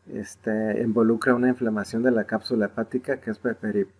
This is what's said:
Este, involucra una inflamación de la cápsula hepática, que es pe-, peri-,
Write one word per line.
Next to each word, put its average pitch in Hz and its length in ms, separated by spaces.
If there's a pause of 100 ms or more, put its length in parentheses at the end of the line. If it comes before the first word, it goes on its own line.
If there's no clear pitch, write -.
Este, 110 760
involucra 113 520
una 123 140
inflamación 113 540
de 127 80
la 110 140
cápsula 110 420
hepática, 123 540
que 113 100
es 107 80
pe-, 117 160
peri-, 101 340 (120)